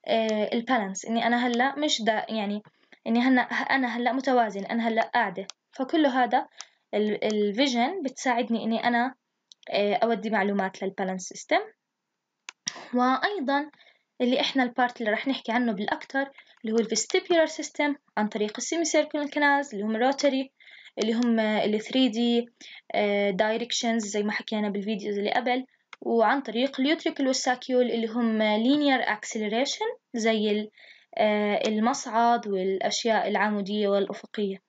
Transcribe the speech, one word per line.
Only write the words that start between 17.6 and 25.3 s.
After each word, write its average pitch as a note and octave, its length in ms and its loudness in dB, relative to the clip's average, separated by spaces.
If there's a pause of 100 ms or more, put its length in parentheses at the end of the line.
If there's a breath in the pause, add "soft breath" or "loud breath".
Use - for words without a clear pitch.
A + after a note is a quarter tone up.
عن G#3+ 120 0
طريق G#3 300 -2
السيميسيركل D4+ 720 0
كانالز C#4+ 460 2
اللي G3+ 100 -4
هم A3 120 -2
الروتري، C4+ 540 2 (480 loud breath)
اللي A3 140 0
هم A#3 280 2
ال G#3+ 400 2
three C4 340 2
D، A#3+ 360 2 (440 loud breath)
آه، G3+ 360 2
directions A3+ 760 -2
زي G#3 160 -2
ما G#3 100 -2
حكينا G#3+ 360 -4
بالفيديوز G3+ 500 -4
اللي G3+ 120 -2